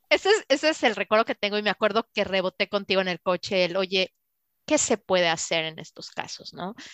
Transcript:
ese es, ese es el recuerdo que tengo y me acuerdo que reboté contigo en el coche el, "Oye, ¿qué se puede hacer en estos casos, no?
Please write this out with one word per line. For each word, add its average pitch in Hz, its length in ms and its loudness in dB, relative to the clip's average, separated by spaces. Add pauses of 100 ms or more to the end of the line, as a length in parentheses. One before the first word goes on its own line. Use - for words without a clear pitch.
ese 381 200 2
es, 415 200 4
ese 294 200 2
es 311 140 0
el 165 120 2
recuerdo 214 300 2
que 262 100 -4
tengo 208 220 -4
y 214 60 -2
me 208 60 0
acuerdo 208 440 0
que 208 100 -2
reboté 185 460 -2
contigo 196 320 0
en 185 60 -2
el 180 140 -4
coche 180 440 0
el, 175 120 -4
"Oye, 190 360 -2 (520)
¿qué 302 120 2
se 226 200 0
puede 180 320 2
hacer 165 360 -2
en 160 140 -10
estos - 320 -16
casos, - 420 -12
no? 180 220 -10 (180)